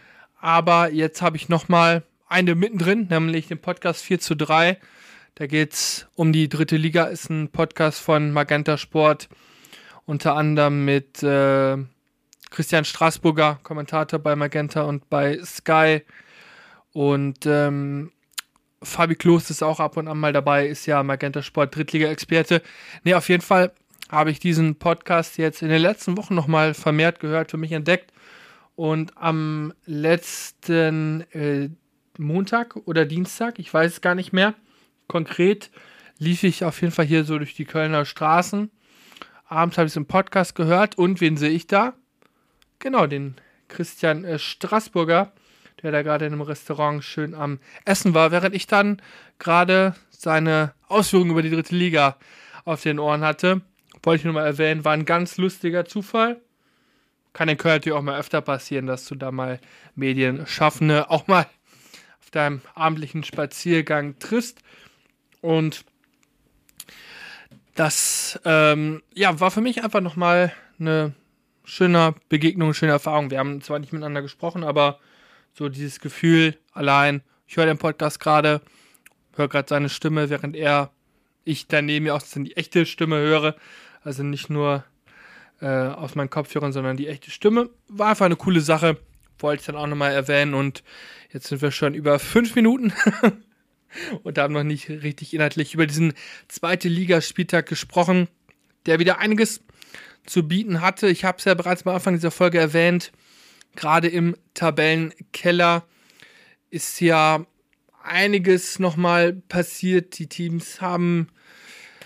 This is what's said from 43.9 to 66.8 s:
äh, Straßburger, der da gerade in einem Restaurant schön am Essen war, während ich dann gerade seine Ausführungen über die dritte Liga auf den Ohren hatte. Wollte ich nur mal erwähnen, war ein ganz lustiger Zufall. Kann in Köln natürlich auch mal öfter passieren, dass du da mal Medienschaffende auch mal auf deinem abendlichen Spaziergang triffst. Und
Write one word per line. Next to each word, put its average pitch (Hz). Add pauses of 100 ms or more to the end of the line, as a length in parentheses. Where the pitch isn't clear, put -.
äh, 165
Straßburger, 180 (480)
der 156
da 147
gerade 151
in 147
einem 147
Restaurant 147
schön 156
am 147 (260)
Essen 190
war, 160
während 185
ich 180
dann 202 (380)
gerade 185 (160)
seine 156 (140)
Ausführungen 185
über 165
die 160
dritte 160
Liga 160 (460)
auf 160
den 151
Ohren 151
hatte. 180 (420)
Wollte 165
ich 165
nur 165
mal 156
erwähnen, 156
war 151
ein 151
ganz 170
lustiger 180
Zufall. 226 (920)
Kann 156
in 151
Köln 165
natürlich 151
auch 143
mal 139
öfter 147
passieren, 135
dass 127
du 139
da 135
mal 127 (360)
Medienschaffende 143
auch 156
mal 180 (760)
auf -
deinem 143 (140)
abendlichen 156
Spaziergang 147
triffst. - (800)
Und 160 (1900)